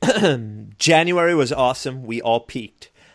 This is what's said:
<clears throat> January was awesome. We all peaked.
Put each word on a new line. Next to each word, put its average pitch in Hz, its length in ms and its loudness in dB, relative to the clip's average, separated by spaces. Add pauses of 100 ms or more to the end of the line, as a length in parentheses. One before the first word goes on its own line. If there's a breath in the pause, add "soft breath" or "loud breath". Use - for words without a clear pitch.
<clears throat> 117 760 -2
January 170 560 2
was 139 180 2
awesome. 131 520 -2
We 117 160 -8
all 117 200 0
peaked. - 500 -14 (240 soft breath)